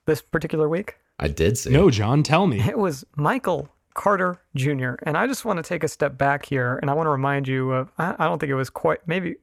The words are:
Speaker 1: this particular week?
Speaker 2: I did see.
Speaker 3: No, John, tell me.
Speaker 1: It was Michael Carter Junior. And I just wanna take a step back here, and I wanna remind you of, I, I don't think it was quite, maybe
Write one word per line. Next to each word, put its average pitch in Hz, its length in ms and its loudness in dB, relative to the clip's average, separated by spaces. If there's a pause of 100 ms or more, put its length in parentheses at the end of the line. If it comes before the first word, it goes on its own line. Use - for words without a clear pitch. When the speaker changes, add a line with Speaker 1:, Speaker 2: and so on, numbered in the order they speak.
Speaker 1:
this 156 160 2
particular 156 460 0
week? 170 280 -4 (240)
Speaker 2:
I 76 80 0
did 80 300 2
see. - 120 -6
Speaker 3:
No, 160 220 8
John, 113 320 2
tell 180 240 4
me. 113 120 0
Speaker 1:
It 208 200 0
was 170 260 -2 (100)
Michael 156 540 -2 (240)
Carter 185 480 0 (140)
Junior. 131 480 -2
And 151 120 -2
I 202 120 2
just 269 180 -6
wanna 190 160 -2
take 165 220 -4
a 156 40 -2
step 135 300 -2
back 139 280 0
here, 127 360 -2
and 143 80 -2
I 139 40 0
wanna 156 180 0
remind 139 360 0
you 131 240 0
of, 131 260 -2
I, 165 200 -4
I 160 80 0
don't 170 140 0
think 147 100 -2
it 135 60 -2
was 131 140 -2
quite, - 360 -2
maybe 175 380 -4